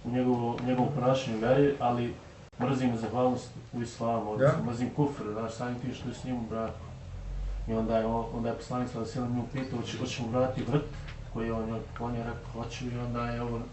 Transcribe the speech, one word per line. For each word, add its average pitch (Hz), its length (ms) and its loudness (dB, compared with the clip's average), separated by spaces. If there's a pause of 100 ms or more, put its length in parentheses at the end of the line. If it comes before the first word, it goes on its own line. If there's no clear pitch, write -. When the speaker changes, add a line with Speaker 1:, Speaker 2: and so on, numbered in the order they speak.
Speaker 1:
u 120 80 -4
njegovo, 120 540 4
njegovo 123 300 4
ponašanje 120 420 2
u - 20 0
vjeri, 139 400 6
ali 120 360 2 (440)
mrzim 127 380 2
zahvalnost 120 520 2 (240)
u 123 80 -2
islamu, 117 500 0
odnosno 139 280 6
Speaker 2:
Da. 117 120 0
Speaker 1:
mrzim 117 240 0
kufr, 143 280 2 (100)
znaš, 113 200 -4
samim 123 260 -4
tim 120 140 -4
što 120 160 -6
je 110 60 -6
s - 80 -12
njim 127 120 -2
u 110 140 -4
braku.” 113 360 -4 (840)
I 113 60 0
onda 113 240 2
je 110 80 4
on, 113 200 0 (100)
onda 117 140 0
je 113 60 -2
poslanik 123 340 -2
sallallahu 110 220 -4
alejhi - 80 -4
ve 120 80 0
sellem 120 80 0
nju 120 80 0 (100)
pitao, 131 260 -2
„Hoće, - 180 -4
hoće 127 240 -4
mu 113 80 -2
vratiti 127 420 2
vrt 147 120 4 (500)
koji 113 140 -2
je 113 60 0
on 113 160 0
njoj 113 100 -2 (140)
poklonio?” 120 300 -4
Rekao, 117 400 -6
„Hoću.” 117 220 -6
I 120 120 -2
onda 120 220 -2 (100)
je 120 120 -2
on 117 320 -2